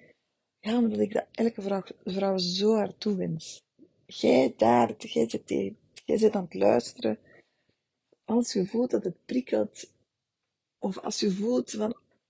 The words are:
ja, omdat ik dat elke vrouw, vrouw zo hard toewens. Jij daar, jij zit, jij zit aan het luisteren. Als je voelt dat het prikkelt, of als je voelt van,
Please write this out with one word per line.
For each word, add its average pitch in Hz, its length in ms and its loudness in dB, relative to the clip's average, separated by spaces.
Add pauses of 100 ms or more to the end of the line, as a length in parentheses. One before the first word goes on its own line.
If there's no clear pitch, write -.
(600)
ja, 226 180 -2
omdat 214 220 0
ik 208 140 0
dat - 180 -2
elke 226 300 -2
vrouw, 196 220 -2 (200)
vrouw 190 340 0
zo 185 380 0
hard 196 240 -2
toewens. 180 600 -4 (440)
Jij - 520 2
daar, 226 400 4
jij 226 320 -2
zit, - 200 -8 (560)
jij - 120 2
zit 214 180 4
aan 190 80 -2
het 160 100 -12
luisteren. 214 680 2 (1040)
Als 240 280 0
je 190 120 0
voelt 240 260 -2
dat 214 120 0
het - 220 -8
prikkelt, 220 680 -4 (880)
of 190 180 -6
als - 220 -8
je 208 120 0
voelt 233 400 -2
van, 214 260 -6 (320)